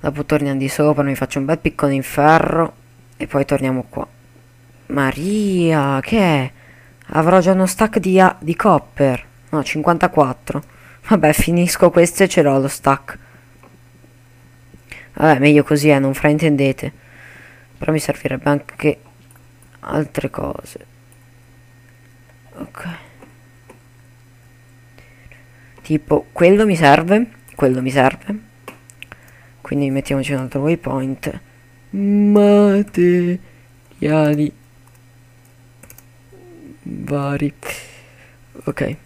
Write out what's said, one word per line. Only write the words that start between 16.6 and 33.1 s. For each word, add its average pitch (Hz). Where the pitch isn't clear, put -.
Però -
mi 156
servirebbe 135
anche -
altre -
cose. -
Ok. -
Tipo, -
quello 196
mi 196
serve, 165
quello 127
mi 131
serve. 139
Quindi 139
mettiamoci 139
un 135
altro 131
waypoint. 131
Materiali 202